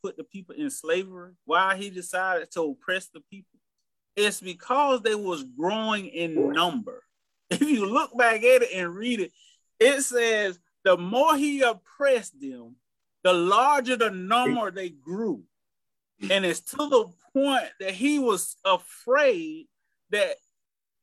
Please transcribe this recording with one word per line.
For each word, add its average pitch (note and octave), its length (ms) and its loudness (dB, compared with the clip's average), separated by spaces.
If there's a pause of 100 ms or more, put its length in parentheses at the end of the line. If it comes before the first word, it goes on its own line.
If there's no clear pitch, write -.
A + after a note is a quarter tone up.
put - 160 -10
the E3+ 60 -14
people - 320 -16
in D3 160 -6
slavery? F3+ 600 -6 (120)
Why F#3+ 320 2
he G3+ 140 -10
decided F3+ 600 -4
to F3+ 100 -4
oppress F3+ 460 -6
the D#3+ 200 -20
people? - 300 -20 (560)
It's G#3 260 0
because B3+ 600 0
they A3 100 0
was F#3 300 -4
growing G3 640 -4
in D#3+ 440 -2
number. F3 520 -2 (220)
<laughs> - 260 -20
If - 100 0
you C#4 240 2
look A#3 320 -2
back A3+ 200 4
at A#3+ 260 6
it A#3+ 100 -4
and F3 220 -6
read A3+ 240 -4
it, E3+ 120 -6 (460)
it C4+ 260 4
says A3 540 -2 (280)
the F#3 100 6
more A#3+ 400 2
he C#4+ 260 -2
oppressed A#3+ 800 -2
them, A#3 360 -14 (480)
the F3+ 100 6
larger A#3+ 640 4
the A3 140 2
number A3 600 0
they F#3 180 -10
grew. D#3 540 -6 (840)
And F#3+ 160 2
it's E3 160 -2
to - 160 -16
the C#4 280 2 (280)
point C4+ 320 0 (140)
that F#3+ 120 -6
he C#4 280 0
was A3+ 440 -2
afraid F#3 1040 0 (440)
that F#3+ 240 0 (680)